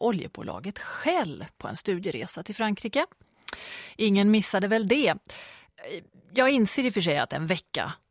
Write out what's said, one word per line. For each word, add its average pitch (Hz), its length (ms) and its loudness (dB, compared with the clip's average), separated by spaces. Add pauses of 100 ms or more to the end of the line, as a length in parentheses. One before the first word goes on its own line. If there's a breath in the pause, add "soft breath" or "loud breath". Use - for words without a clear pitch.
oljebolaget 170 760 -4
Shell 202 680 -2 (120)
på - 100 -12
en - 80 -8
studieresa 180 680 -4
till 202 120 -10
Frankrike. 220 520 -2 (880 loud breath)
Ingen 202 340 4
missade 208 380 4
väl 220 200 2
det. 233 260 4 (1200 loud breath)
Jag 254 160 6
inser 254 340 4
i 254 60 2
och 196 40 -10
för 208 60 2
sig 165 180 2
att 123 140 0
en 147 140 -4
vecka 156 460 -2 (180)